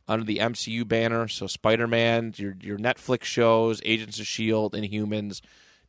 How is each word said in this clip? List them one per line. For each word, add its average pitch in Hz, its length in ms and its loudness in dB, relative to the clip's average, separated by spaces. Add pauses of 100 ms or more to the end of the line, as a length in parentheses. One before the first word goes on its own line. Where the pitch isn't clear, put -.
under 110 160 0
the 107 160 -2
M 117 140 0
C - 160 -6
U 113 160 -2
banner. 113 420 0
So 101 180 -8
Spider-Man, 117 920 2
your, 101 260 -6
your 101 160 -6
Netflix 123 460 0
shows, 113 600 4
Agents 110 360 -2
of 107 60 -10
shield, 110 480 0
Inhumans, 104 680 -4 (480)